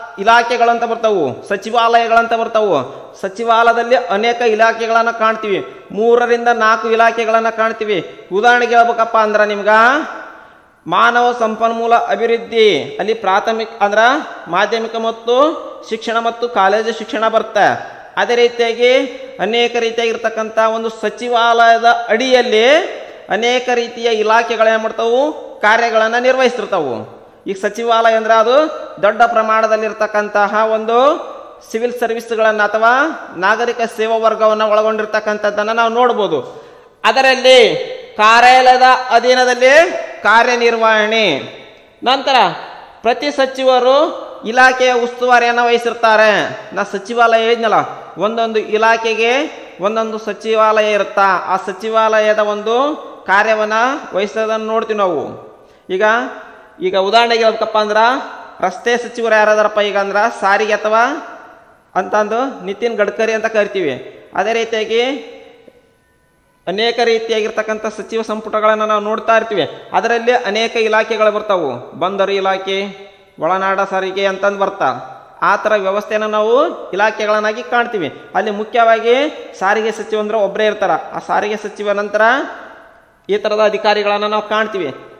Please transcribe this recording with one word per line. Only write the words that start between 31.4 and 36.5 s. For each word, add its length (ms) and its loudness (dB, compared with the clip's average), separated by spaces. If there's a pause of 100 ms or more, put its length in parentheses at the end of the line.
ಸಿವಿಲ್ 280 -4
ಸರ್ವಿಸ್ಗಳನ್ನ 640 -2
ಅಥವಾ 300 2 (420)
ನಾಗರಿಕ 420 -2 (200)
ಸೇವಾ 180 0
ವರ್ಗವನ್ನ 460 2
ಒಳಗೊಂಡಿರ್ತಕ್ಕಂಥದ್ದನ್ನ 1120 -2
ನಾವು 180 0
ನೋಡ್ಬೋದು. 760 -2 (380)